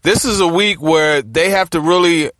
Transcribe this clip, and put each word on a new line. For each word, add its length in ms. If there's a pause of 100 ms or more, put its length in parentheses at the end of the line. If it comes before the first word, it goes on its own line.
this 240
is 140
a 80
week 340
where 400
they 300
have 200
to 80
really 600